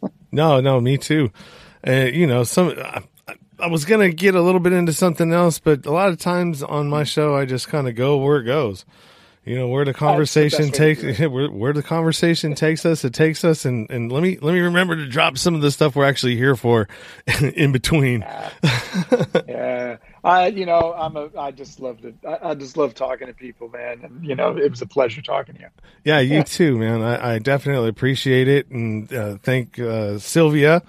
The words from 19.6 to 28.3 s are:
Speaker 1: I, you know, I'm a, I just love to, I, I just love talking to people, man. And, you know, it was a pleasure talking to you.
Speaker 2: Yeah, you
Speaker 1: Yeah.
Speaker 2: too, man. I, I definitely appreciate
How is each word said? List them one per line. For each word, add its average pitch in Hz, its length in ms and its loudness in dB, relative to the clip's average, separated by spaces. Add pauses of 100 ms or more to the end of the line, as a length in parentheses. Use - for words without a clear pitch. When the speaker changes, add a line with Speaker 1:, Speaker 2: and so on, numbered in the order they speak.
Speaker 1:
I, 180 260 4
you 190 180 -4
know, 170 300 2
I'm 160 200 -6
a, 147 220 -8
I 143 120 -8
just 135 300 -18
love 123 220 -12
to, 117 100 -16 (140)
I, 165 240 -8
I 151 40 -6
just 135 220 -14
love 139 180 -2
talking 131 340 -8
to 120 40 -18
people, 120 380 -18
man. 120 340 -12
And, 151 200 -18
you 143 100 -6
know, 127 220 -2
it 143 140 0
was 123 120 -12
a - 40 -8
pleasure 127 360 -2
talking 147 340 -8
to - 60 -20
you. - 40 -20 (380)
Speaker 2:
Yeah, 151 160 4
you 135 160 2
Speaker 1:
Yeah. 156 60 4
Speaker 2:
too, 147 360 2
man. 113 240 0
I, 120 320 -2
I 110 40 -2
definitely 135 500 0
appreciate 127 600 2